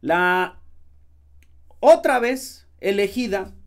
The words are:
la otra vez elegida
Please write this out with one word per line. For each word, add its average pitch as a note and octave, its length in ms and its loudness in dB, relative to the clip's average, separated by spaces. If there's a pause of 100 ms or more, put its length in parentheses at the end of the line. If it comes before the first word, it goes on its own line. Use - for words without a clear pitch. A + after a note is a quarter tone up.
la F3+ 580 -2 (1200)
otra D#4 380 6
vez B3 500 -6 (120)
elegida G3+ 720 -4 (140)